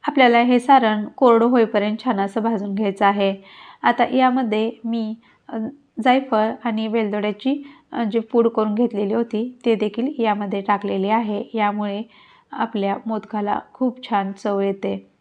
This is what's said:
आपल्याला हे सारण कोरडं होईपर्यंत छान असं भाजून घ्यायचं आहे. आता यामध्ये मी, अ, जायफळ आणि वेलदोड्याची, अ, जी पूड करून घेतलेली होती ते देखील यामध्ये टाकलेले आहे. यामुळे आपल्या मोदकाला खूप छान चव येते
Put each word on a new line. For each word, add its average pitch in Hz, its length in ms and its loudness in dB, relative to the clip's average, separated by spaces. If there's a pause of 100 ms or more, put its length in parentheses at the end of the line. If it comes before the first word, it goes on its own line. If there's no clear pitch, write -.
आपल्याला 247 320 4
हे 247 200 4
सारण 233 460 4
कोरडं 233 400 4
होईपर्यंत 220 580 2
छान 226 160 0
असं 202 220 -2
भाजून 202 340 -2
घ्यायचं 202 300 0
आहे. 196 640 -2 (140)
आता 247 320 2
यामध्ये 240 560 2 (140)
मी, 226 300 -4 (340)
अ, 226 80 -8 (460)
जायफळ 247 480 2 (120)
आणि 220 240 -2
वेलदोड्याची, 214 800 -2 (240)
अ, 233 120 -4
जी 226 160 -2
पूड 233 280 2
करून 220 280 0
घेतलेली 214 380 -2
होती 233 520 -4
ते 226 100 4
देखील 233 440 -4
यामध्ये 208 420 -2
टाकलेले 196 480 -2
आहे. 214 340 0 (100)
यामुळे 208 480 -2 (500)
आपल्या 202 540 -4
मोदकाला 214 540 -4 (140)
खूप 254 360 -4
छान 196 220 -2
चव 196 280 -4
येते 196 600 -4